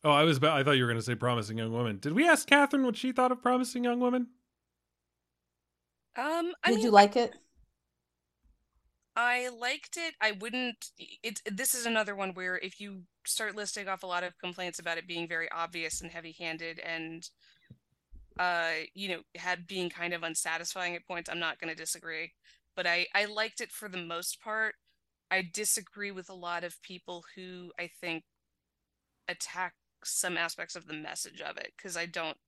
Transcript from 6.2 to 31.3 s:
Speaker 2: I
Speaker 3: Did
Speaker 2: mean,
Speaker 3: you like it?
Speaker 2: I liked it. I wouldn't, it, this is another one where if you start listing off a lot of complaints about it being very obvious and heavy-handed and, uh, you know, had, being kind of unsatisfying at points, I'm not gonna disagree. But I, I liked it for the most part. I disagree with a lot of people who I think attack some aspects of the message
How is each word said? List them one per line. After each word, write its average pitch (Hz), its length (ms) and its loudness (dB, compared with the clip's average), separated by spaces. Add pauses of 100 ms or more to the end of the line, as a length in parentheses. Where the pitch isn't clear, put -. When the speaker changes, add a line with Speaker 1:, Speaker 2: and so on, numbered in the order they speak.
Speaker 2:
I 240 60 6
Speaker 3:
Did 233 60 6
Speaker 2:
mean, 208 80 2
Speaker 3:
you 240 60 6
like 202 260 12
it? - 180 2 (1800)
Speaker 2:
I 247 320 2
liked 247 480 -4
it. 330 240 -6
I 214 120 4
wouldn't, 233 680 -4
it, - 420 -10 (100)
this 208 240 -2
is 233 120 -4
another 220 280 2
one 190 200 -4
where 180 240 -4
if 190 220 -10
you 196 240 -14 (200)
start 214 320 -2
listing 208 320 -6
off 190 140 -4
a 190 40 -10
lot 175 180 0
of 180 140 -8
complaints 180 400 -8
about 170 200 -4
it 170 100 -10
being 170 180 -4
very 165 240 -4
obvious 165 520 -4
and 170 80 -12
heavy-handed 165 680 -8
and, 165 480 -8 (1120)
uh, 170 340 0 (220)
you 196 140 -8
know, 170 140 -6 (140)
had, 180 300 -4
being 185 220 -4
kind 175 240 -6
of 170 100 -6
unsatisfying 170 720 -4
at 175 100 -12
points, 170 240 -8
I'm 165 80 -4
not 165 200 -2
gonna 165 160 -6
disagree. 160 580 -8 (420)
But 180 120 -2
I, 175 280 2
I 202 100 4
liked 214 380 -2
it 214 100 -10
for 214 160 -10
the 185 140 -8
most 170 400 -6
part. 220 320 -2 (560)
I 190 200 2
disagree 202 600 -4
with 185 180 -12
a 190 60 -16
lot 175 280 -6
of 170 200 -10
people 180 420 -12 (100)
who 180 440 -14
I 175 100 -8 (120)
think 165 240 -6 (1040)
attack 180 460 -6 (300)
some 180 320 -2
aspects 170 400 -4
of 165 100 -14
the 156 80 -10
message - 460 -10